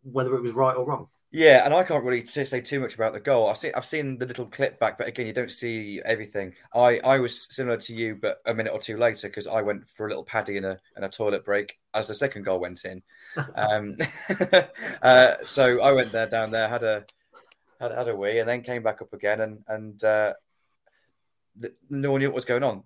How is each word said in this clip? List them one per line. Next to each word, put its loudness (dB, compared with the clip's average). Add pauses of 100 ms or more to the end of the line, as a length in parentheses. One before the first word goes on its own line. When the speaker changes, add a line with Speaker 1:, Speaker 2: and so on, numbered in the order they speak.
Speaker 1:
whether -2
it -2
was -4
right 2
or -4
wrong. -8 (240)
Speaker 2:
Yeah, 8
and 2
I 6
can't -2
really -2
t-, 0
say -4
too -2
much -4
about -2
the -10
goal. 2
I've 0
seen, -4
I've -4
seen -4
the -6
little -8
clip -4
back, 0
but -6
again, -6
you -8
don't -4
see -6
everything. -4 (180)
I, 4
I 4
was -2
similar -2
to -8
you, -6
but -6
a 0
minute -4
or -4
two -8
later, 0
'cause -10
I -2
went -4
for -8
a -4
little -8
paddy -6
and -6
a, -6 (140)
and -10
a -4
toilet -2
break -2 (120)
as -2
the -2
second 0
goal -2
went -8
in. -14 (320)
Speaker 1:
<laughs> -6 (140)
Speaker 2:
Um, -2 (520)
<laughs> 2
uh, 10 (100)
so 4
I 6
went 2
there, 0
down -2
there, 0
had -4
a, -2 (760)
had, -4
had -4
a -2
wee, -2
and 0
then -2
came -6
back -4
up -20
again, -2
and, -8
and, -8
uh, 2 (1200)
the, -12 (160)
no -2
one 2
knew 2
what -4
was -4
going 0
on. -4